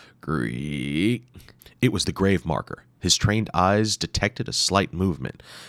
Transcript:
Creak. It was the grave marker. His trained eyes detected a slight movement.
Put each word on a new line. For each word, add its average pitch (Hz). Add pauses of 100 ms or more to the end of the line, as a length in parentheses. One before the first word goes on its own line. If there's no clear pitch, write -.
(200)
Creak. 73 (540)
It -
was 101
the 90
grave 95
marker. - (160)
His -
trained 107
eyes 104
detected -
a -
slight -
movement. 85 (260)